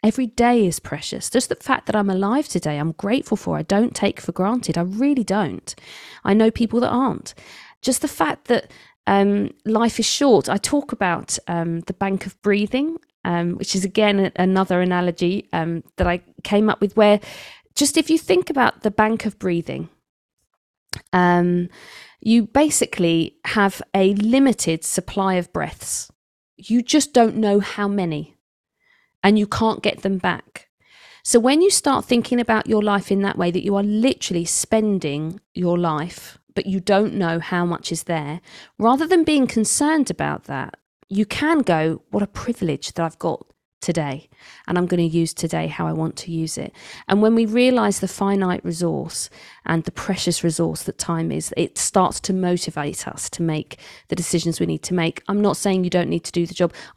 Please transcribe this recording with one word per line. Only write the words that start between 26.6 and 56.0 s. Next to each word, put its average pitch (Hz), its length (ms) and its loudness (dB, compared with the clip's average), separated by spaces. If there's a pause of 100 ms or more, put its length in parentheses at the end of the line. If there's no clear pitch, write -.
just 285 320 2
don't 233 220 6
know 208 240 4
how 202 280 -4
many, 170 500 -4 (840)
and 208 160 6
you 208 80 0
can't - 360 0
get - 200 -4
them 196 140 -2
back. - 520 -6 (540)
So - 160 4
when 269 220 4
you 381 100 6
start - 340 0
thinking 240 340 0
about 226 280 0
your 214 160 2
life 202 280 0
in 196 120 2
that 196 140 -4
way, 175 140 0
that 175 140 -4
you 202 100 0
are 202 80 0
literally 208 640 0
spending 180 920 -2 (160)
your 175 220 0
life, 165 600 -4 (160)
but - 120 -4
you 190 120 -2
don't 202 360 2
know 170 240 0
how 175 260 -2
much - 260 -4
is 165 120 -6
there, 156 380 -6 (380)
rather 262 280 2
than 339 160 4
being 294 240 2
concerned 294 640 0
about 147 340 -4
that, 139 320 -8 (320)
you 202 160 0
can 302 340 0
go, 160 420 0 (100)
"What 202 120 0
a 202 40 -4
privilege - 640 -6
that 170 120 -4
I've 160 140 -8
got - 260 -4 (360)
today, 156 480 -4 (380)
and 180 100 0
I'm 180 100 0
gonna 175 160 2
use 165 300 0
today 160 340 -4
how 160 180 -6
I 160 80 -2
want 160 240 -4
to - 140 -12
use 160 260 -6
it." - 160 -10 (340)
And 202 140 4
when 220 140 6
we 226 100 4
realize 226 540 4
the 196 80 -4
finite 196 580 0
resource 165 640 -4 (360)
and 165 180 0
the - 80 -8
precious - 520 -4
resource 160 400 -2
that - 140 -10
time 165 340 -4
is, 156 240 -6
it - 220 -4
starts - 440 0
to - 120 -4
motivate 175 760 -4
us - 240 -10
to - 120 -6
make 156 340 -4 (300)
the 175 80 -4
decisions 170 440 -2
we 170 60 0
need 160 180 -4
to 180 120 -4
make. 165 320 -2
I'm 202 140 0
not 202 160 2
saying 185 260 0
you 180 80 -2
don't 180 180 0